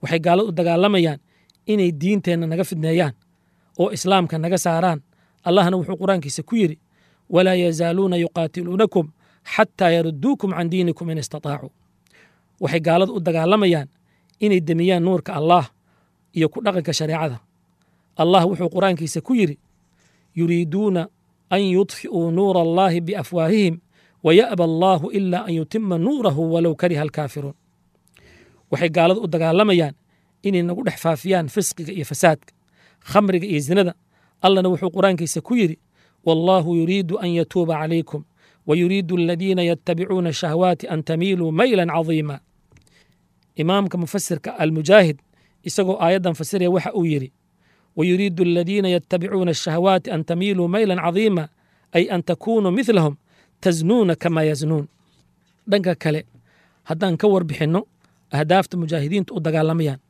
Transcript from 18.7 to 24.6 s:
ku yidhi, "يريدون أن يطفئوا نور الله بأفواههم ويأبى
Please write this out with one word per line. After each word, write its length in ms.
ku 120
yidhi, 240
"يريدون 600
أن 100
يطفئوا 680
نور 300
الله 380
بأفواههم 800
ويأبى 400